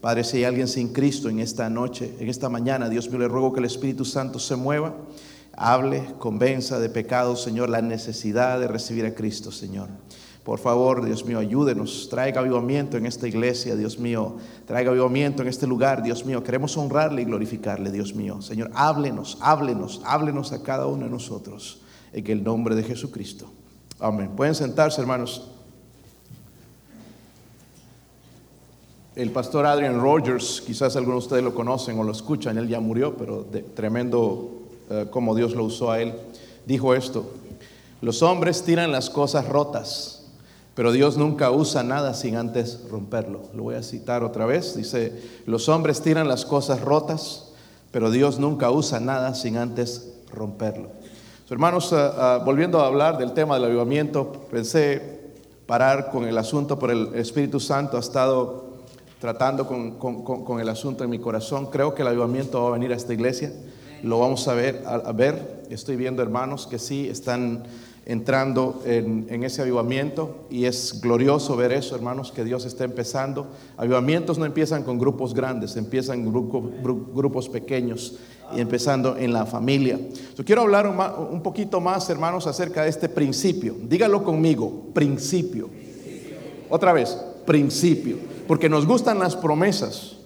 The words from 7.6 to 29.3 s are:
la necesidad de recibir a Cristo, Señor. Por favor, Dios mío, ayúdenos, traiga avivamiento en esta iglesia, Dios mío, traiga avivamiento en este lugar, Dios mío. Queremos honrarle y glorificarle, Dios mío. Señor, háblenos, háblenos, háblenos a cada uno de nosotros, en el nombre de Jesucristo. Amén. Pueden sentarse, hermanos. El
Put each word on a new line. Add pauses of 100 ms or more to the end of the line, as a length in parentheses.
la
necesidad
de
recibir
a
Cristo,
Señor. (560)
Por
favor,
Dios
mío,
ayúdenos,
traiga
avivamiento
en
esta
iglesia,
Dios
mío, (280)
traiga
avivamiento
en
este
lugar,
Dios
mío.
Queremos
honrarle
y
glorificarle,
Dios
mío.
Señor,
háblenos,
háblenos,
háblenos
a
cada
uno
de
nosotros, (320)
en
el
nombre
de
Jesucristo. (480)
Amén.
Pueden
sentarse,
hermanos. (3750)
El